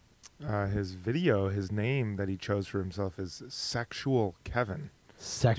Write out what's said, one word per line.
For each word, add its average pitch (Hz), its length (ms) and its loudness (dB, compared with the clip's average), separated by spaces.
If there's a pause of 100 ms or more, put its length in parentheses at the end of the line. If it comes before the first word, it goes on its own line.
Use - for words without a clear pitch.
(460)
uh, 104 200 2
his 98 260 0
video, 104 560 2
his 98 240 0
name 110 440 0
that 95 120 0
he 95 80 0
chose 101 300 0
for - 120 -2
himself 95 400 -4
is 92 300 -8
Sexual - 960 0
Kevin. 113 320 -2
Did 78 60 -8
you - 420 -16
see - 160 -6 (180)